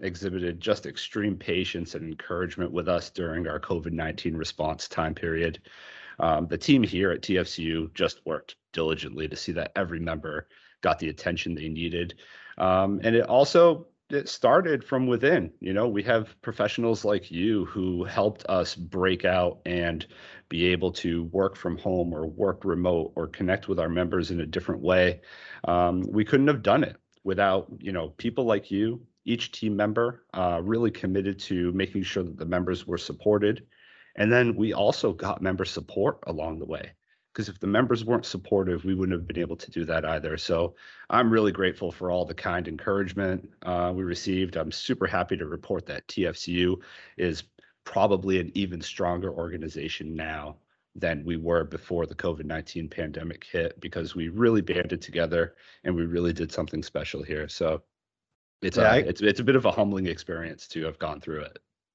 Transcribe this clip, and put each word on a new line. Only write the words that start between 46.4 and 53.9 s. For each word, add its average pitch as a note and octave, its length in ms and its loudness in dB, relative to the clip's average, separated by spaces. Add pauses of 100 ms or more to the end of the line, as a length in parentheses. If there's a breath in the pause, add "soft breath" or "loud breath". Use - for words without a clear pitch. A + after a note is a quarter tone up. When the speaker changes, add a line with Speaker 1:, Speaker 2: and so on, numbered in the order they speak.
Speaker 1:
U F2+ 280 2 (380 loud breath)
is E2+ 260 -2 (400 soft breath)
probably G2 540 2
an E2 160 -2
even F2+ 260 -2
stronger F2 500 -2
organization D#2+ 840 -8
now D#2 420 -8 (380)
than D#2 300 -2
we E2+ 120 -2
were E2 280 2
before D#2+ 420 -4
the D#2 80 -10
covid D#2+ 300 -4
nineteen D#2 440 -6
pandemic D#2+ 560 -8
hit, E2 360 -2
because E2 360 -6